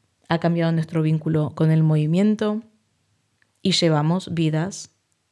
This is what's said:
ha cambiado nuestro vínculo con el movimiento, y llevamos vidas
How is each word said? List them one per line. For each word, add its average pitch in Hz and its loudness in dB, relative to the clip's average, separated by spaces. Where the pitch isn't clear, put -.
ha 165 0
cambiado 170 0
nuestro 160 -2
vínculo 156 0
con 160 2
el 160 4
movimiento, 196 0
y 190 0
llevamos 165 0
vidas 160 -4